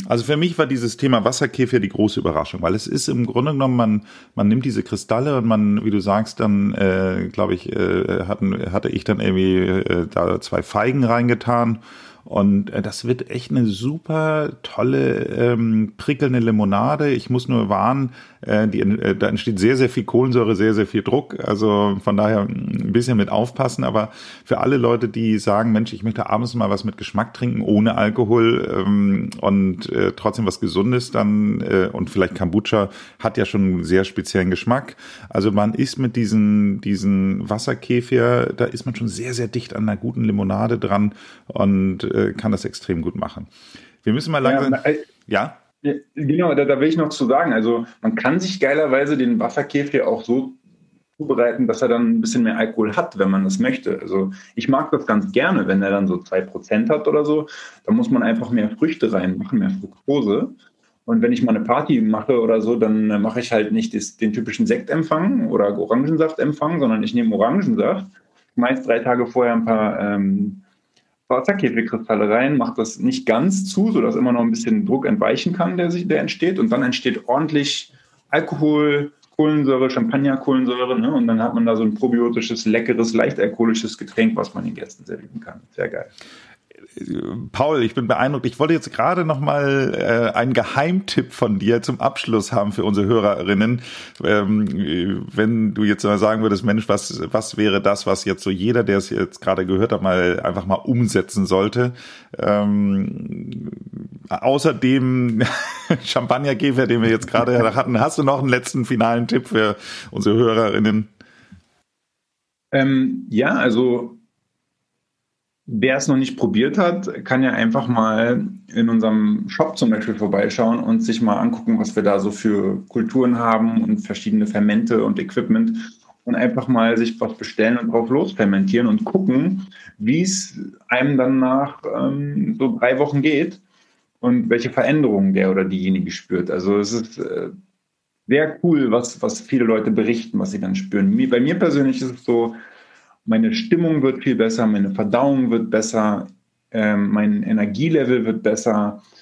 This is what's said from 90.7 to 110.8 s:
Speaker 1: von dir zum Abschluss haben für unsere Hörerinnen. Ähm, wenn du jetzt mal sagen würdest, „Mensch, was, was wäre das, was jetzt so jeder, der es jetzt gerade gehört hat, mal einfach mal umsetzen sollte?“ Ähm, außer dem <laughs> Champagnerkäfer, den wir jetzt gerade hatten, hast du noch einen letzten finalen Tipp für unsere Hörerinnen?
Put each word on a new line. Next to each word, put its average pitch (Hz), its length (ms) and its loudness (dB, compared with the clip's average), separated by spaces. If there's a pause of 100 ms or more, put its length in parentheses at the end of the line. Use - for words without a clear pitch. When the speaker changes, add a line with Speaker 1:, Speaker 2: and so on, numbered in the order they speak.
Speaker 1:
von 107 260 0
dir 113 220 2
zum 127 200 -4
Abschluss - 520 -2
haben 104 200 0
für 98 120 -2
unsere 101 220 0
Hörerinnen. 104 760 2 (400)
Ähm, 98 1080 0
wenn 110 420 0
du 107 100 0
jetzt 104 200 0
mal 104 140 2
sagen 107 240 2
würdest, 104 220 2
„Mensch, 110 240 0
was, - 340 -4 (100)
was - 240 -2
wäre 101 240 2
das, 101 260 0
was 95 180 0
jetzt 98 180 -2
so 101 80 -2
jeder, 107 340 0
der 98 140 2
es 95 120 -4
jetzt - 300 -4
gerade 95 240 0
gehört 95 280 0
hat, 104 100 0
mal 90 380 2
einfach 87 260 -4
mal 95 80 0
umsetzen 104 720 0
sollte?“ 110 460 2 (440)
Ähm, 101 1300 -2 (580)
außer 135 460 0
dem 127 680 2 (300)
<laughs> - 320 -4
Champagnerkäfer, 131 840 0
den 120 140 2
wir 113 100 4
jetzt 113 180 0
gerade 117 460 2
hatten, 127 260 0
hast 147 180 0
du 156 40 2
noch 139 180 2
einen 139 100 -2
letzten 123 340 0
finalen 117 440 0
Tipp 127 200 0
für 107 280 2 (340)
unsere 104 260 2
Hörerinnen? 107 720 2 (1600)